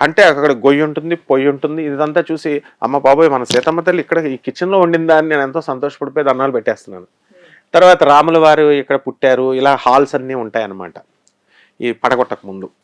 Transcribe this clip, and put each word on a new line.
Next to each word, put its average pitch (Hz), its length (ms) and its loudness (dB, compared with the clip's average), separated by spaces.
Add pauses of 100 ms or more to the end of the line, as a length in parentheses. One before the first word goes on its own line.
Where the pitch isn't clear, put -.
అంటే 160 220 2
అక్కడ 147 280 2
గొయ్యి 139 320 2
ఉంటుంది, 151 320 -6
పొయ్యి 139 320 -2
ఉంటుంది. 151 360 -4
ఇదంతా 151 480 -4
చూసి 151 300 -6 (220)
"అమ్మ 131 140 -2
బాబోయ్, 139 320 4
మన 131 140 -2
సీతమ్మ 160 380 -2
తల్లి 175 200 -2
ఇక్కడ 165 160 -6
ఈ 139 200 -4
కిచెన్లో 190 420 -4
వండిందా?" 165 380 2
అని 160 120 0
నేను 147 120 -2
ఎంతో 139 200 -6
సంతోషపడిపోయి 139 640 -6
దండాలు 135 260 -2
పెట్టేస్తున్నాను. 104 560 -8 (680)
తర్వాత 180 300 6
రాముల 151 340 4
వారు 151 340 4
ఇక్కడ 139 240 -2
పుట్టారు, 131 580 -2
ఇలా 135 280 0
హాల్స్ 135 340 2
అన్నీ 131 180 -8
ఉంటాయన్నమాట 101 600 -8 (880)
ఈ 120 100 -4
పడగొట్టక 123 540 -2
ముందు. 95 240 -14 (140)